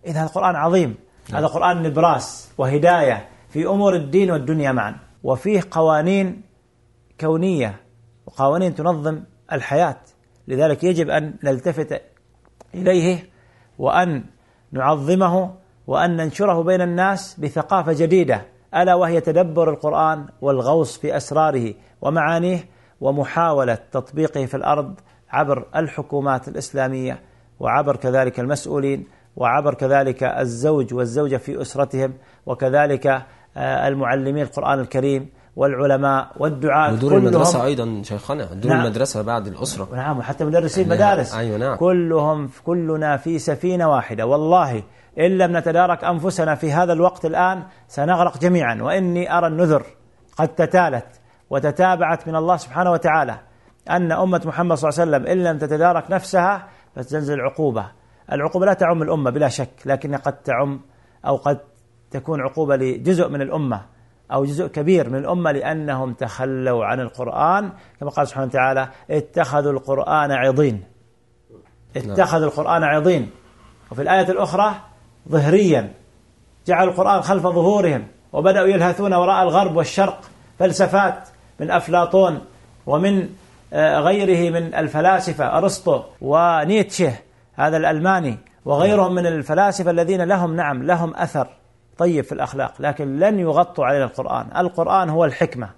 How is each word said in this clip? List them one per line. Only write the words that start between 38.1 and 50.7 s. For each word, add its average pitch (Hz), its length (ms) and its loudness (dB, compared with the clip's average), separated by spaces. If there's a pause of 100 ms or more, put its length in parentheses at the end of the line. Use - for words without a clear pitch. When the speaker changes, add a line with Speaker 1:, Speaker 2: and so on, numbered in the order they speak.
Speaker 2:
دور 95 260 -4
Speaker 1:
نعم. 120 140 2
Speaker 2:
المدرسة 110 360 -2
بعد 107 260 -4
الأسرة. 98 480 -8
Speaker 1:
نعم، 135 220 -4
وحتى 143 280 -6
مدرسي 156 360 2
Speaker 2:
يعني 175 120 2
Speaker 1:
المدارس. 175 420 2
Speaker 2:
أيوة، 110 220 -2
نعم. 123 180 -2
Speaker 1:
كلهم، 160 760 0 (160)
كلنا 156 520 0
في 165 220 -4
سفينة 175 500 0
واحدة. 113 360 0
والله 147 580 2 (360)
إن 185 180 4
لم 175 200 2
نتدارك 170 460 2
أنفسنا 165 520 0
في 156 160 -4
هذا 170 220 2
الوقت 175 320 2
الآن 175 380 0 (240)
سنغرق 165 500 0
جميعًا. 135 440 0
وإني 175 560 -2
أرى 170 100 6
النذر 156 360 2 (540)
قد 156 100 0
تتالت 160 760 0 (280)